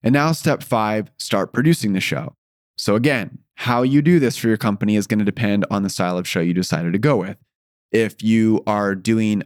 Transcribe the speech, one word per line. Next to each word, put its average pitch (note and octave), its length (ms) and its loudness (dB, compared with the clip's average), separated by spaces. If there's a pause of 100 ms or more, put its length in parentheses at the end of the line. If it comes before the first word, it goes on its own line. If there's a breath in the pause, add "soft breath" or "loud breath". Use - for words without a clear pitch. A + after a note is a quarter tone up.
And A#2+ 120 2
now D3+ 180 2
step D#3 300 -2
five, G#2+ 560 -2
start - 340 -4
producing B2+ 400 2
the F#2+ 80 0
show. - 340 -6 (440)
So G2+ 160 0
again, A#2+ 440 -2 (180)
how B2 260 -2
you C3+ 180 4
do E3+ 180 4
this B2 200 0
for A#2 100 -2
your A2 80 2
company G#2 400 0
is G2+ 100 0
gonna G#2+ 180 0
depend G2+ 460 0
on G2+ 120 -2
the G2 80 -2
style F2+ 260 -2
of F2+ 100 -4
show - 140 -4
you F2 140 0
decided E2+ 400 -2
to G2 40 0
go C3 200 2
with. F#2+ 180 -6 (560)
If A2 300 0
you A2 440 4
are G2+ 280 0
doing G#2+ 520 0